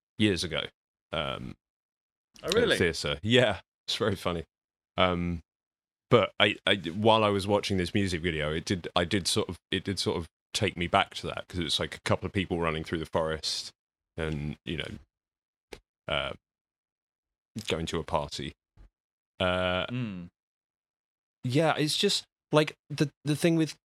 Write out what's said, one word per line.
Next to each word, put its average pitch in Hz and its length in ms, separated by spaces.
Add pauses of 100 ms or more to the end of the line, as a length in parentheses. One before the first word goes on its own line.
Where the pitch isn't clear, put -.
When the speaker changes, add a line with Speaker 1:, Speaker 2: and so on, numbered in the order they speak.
(180)
Speaker 1:
years 95 260
ago. 78 180 (500)
Um, 64 420 (880)
Speaker 2:
Oh, 147 100
really? 214 220
Speaker 1:
at 101 40
theatre. 78 440
Yeah, 113 380 (280)
it's - 80
very 104 200
funny. 85 280 (520)
Um, 87 440 (680)
but 113 280
I, 104 180 (100)
I, 98 100
while 107 480
I 104 60
was 98 160
watching 101 320
this 87 160
music 92 280
video, 76 300
it 80 120
did, 90 300
I 90 100
did 87 220
sort - 220
of, 95 80 (140)
it 95 140
did 101 140
sort - 200
of 85 80 (260)
take 92 240
me 87 100
back 95 280
to - 140
that, - 200
'cause 92 120
it's, 76 200
like, 80 160
a - 40
couple - 260
of 87 60
people 90 280
running 80 240
through 85 140
the 78 80
forest - 640 (460)
and, 76 480
you 82 120
know, - 1040 (300)
uh, 69 240 (1400)
going 82 180
to 85 120
a 78 60
party. 73 480 (880)
Uh, 92 460
Speaker 2:
Mm. 107 420 (1160)
Speaker 1:
yeah, 143 340
it's 151 180
just, - 280 (280)
like, 151 240 (140)
the, 147 200 (140)
the 147 120
thing 165 200
with 160 280